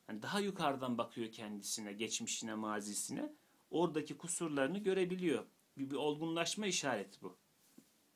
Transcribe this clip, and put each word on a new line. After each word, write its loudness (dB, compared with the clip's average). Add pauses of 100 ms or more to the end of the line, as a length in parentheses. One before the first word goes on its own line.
Yani -6
daha 0
yukarıdan 2
bakıyor -2
kendisine, -6
geçmişine, -2
mazisine. -2 (380)
Oradaki 2
kusurlarını 2
görebiliyor. 2 (340)
Bir, -2
bir -2
olgunlaşma 0
işareti 0
bu. -10 (800)